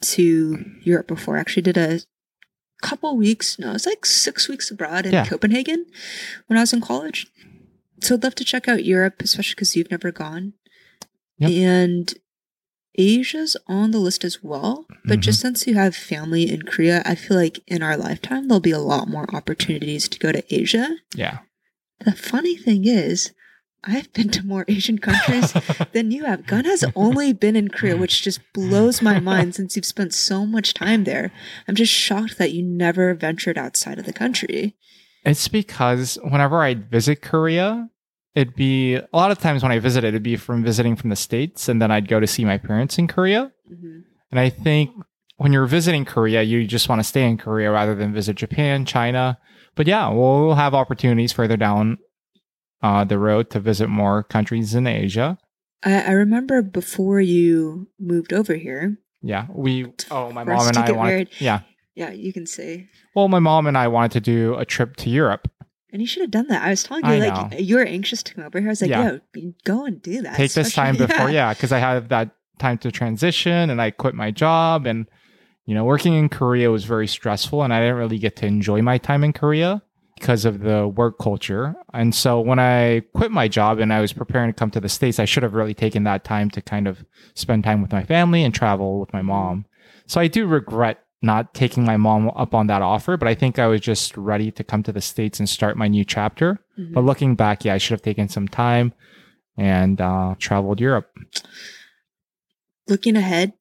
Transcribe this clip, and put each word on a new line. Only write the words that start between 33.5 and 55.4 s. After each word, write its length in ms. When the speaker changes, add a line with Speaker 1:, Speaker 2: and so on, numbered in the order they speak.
Speaker 1:
outside 400
of 80
the 60
country. 600
Speaker 2:
It's 240
because 760
whenever 400
I 120
visit 480
Korea, 640
it'd 220
be, 380
a 180
lot 180
of 80
times 240
when 100
I 60
visit 260
it, 40
it'd 140
be 140
from 280
visiting 320
from 140
the 60
States, 520
and 120
then 100
I'd 180
go 100
to 80
see 180
my 140
parents 400
in 80
Korea. 460
Speaker 1:
Mm-hmm. 260
Speaker 2:
And 80
I 100
think 400
when 160
you're 140
visiting 380
Korea, 380
you 240
just 220
wanna 160
stay 200
in 140
Korea 320
rather 240
than 180
visit 240
Japan, 480
China. 540
But 100
yeah, 220
we'll 460
have 200
opportunities 580
further 240
down, 420
uh, 220
the 140
road 320
to 80
visit 300
more 340
countries 540
in 100
Asia. 520